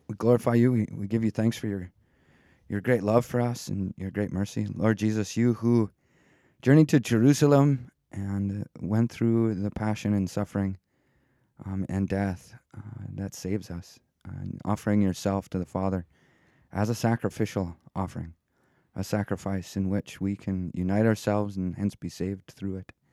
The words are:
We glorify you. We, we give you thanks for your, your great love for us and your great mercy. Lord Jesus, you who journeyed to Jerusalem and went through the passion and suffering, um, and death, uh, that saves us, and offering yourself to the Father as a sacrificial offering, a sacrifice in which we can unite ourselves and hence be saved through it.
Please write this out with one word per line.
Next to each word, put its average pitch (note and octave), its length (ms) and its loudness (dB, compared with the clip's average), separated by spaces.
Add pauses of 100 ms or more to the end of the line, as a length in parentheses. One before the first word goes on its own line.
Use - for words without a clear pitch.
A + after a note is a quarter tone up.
We G#2 80 -8
glorify A#2 400 4
you. A#2+ 160 6
We, A2+ 220 2
we G2+ 140 -6
give A2+ 160 0
you G#2+ 80 2
thanks A2 260 0
for A#2 100 -6
your, F#2+ 220 -6 (800)
your G2+ 100 -2
great A2+ 240 2
love A2+ 220 4
for A#2+ 160 -2
us A#2+ 260 -4
and G2 300 -4
your F#2+ 140 -8
great G#2 200 -2
mercy. G2+ 440 -4
Lord G#2+ 220 2
Jesus, G#2+ 380 -2
you A#2 200 2
who A#2 340 2 (720)
journeyed D3 280 8
to D3+ 100 6
Jerusalem C#3 920 4 (220)
and G2+ 560 -4 (120)
went G#2+ 320 0
through A2+ 440 2
the G2+ 160 -4
passion G#2+ 420 -2
and F#2+ 160 0
suffering, G2 480 -2 (880)
um, F#2+ 240 -4
and G2 180 -2
death, F#2+ 460 -4 (240)
uh, G#2 40 -14 (340)
that G2 200 -8
saves F#2 360 -6
us, - 280 -14 (260)
and F#2+ 400 -10
offering G#2 360 2
yourself G2 480 0
to F#2+ 100 -4
the F2 60 -4
Father F#2+ 400 -2 (680)
as G#2+ 160 0
a A#2 60 0
sacrificial G#2 800 -2 (180)
offering, E2 380 -6 (640)
a G2 80 -6
sacrifice G2 760 -4
in F#2+ 120 0
which - 300 -4
we G2 160 -2
can F#2 380 -6
unite F#2+ 320 2
ourselves G#2 520 0
and F#2 180 -4
hence G2 200 -2
be F2 140 -10
saved F#2+ 420 -8
through G2 260 -8
it. F#2 140 -14 (220)